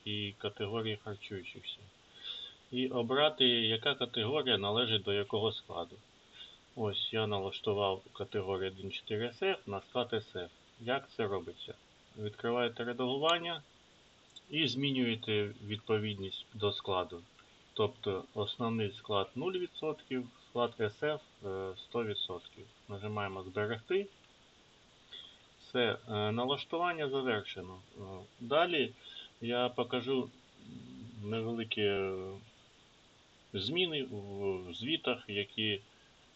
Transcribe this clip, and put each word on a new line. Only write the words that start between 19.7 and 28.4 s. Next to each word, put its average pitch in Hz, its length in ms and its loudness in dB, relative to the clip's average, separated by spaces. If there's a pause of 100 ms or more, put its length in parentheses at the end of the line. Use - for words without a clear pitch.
склад 120 320 0
С 107 220 -2
Ф, 151 180 2 (240)
е, 95 320 -4
сто - 280 -2
відсотків. 98 600 -6 (240)
Нажимаємо 101 540 -4
«Зберегти». 110 640 0 (1500)
Все, 120 360 2 (120)
е, 104 240 2
налаштування 147 760 0
завершено. 104 680 -2 (180)
Е, - 40 -12 (400)